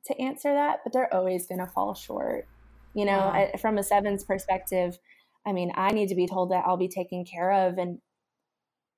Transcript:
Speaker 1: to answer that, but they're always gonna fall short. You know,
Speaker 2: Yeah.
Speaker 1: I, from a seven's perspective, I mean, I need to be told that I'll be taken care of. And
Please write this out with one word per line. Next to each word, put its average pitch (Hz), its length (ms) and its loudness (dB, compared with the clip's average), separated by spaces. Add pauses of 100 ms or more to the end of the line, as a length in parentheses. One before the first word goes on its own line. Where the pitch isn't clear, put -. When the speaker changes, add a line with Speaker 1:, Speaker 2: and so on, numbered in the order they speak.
Speaker 1:
to - 120 -4
answer 277 360 0
that, 294 300 2
but 240 100 -2
they're 254 180 2
always 185 340 0
gonna 180 200 -4
fall 196 260 -2
short. - 560 -6 (460)
You 208 100 0
know, 202 140 2
Speaker 2:
Yeah. 196 340 2
Speaker 1:
I, - 60 -4
from 220 180 0
a 196 60 0
seven's 202 420 2
perspective, 190 760 -2 (480)
I 208 60 -2
mean, 180 220 -2
I 190 160 2
need 214 180 2
to 190 60 -2
be 180 120 2
told 185 260 0
that 180 140 2
I'll 180 120 2
be 180 100 0
taken 180 380 -6
care 180 260 0
of. 185 240 4
And 175 240 -4 (960)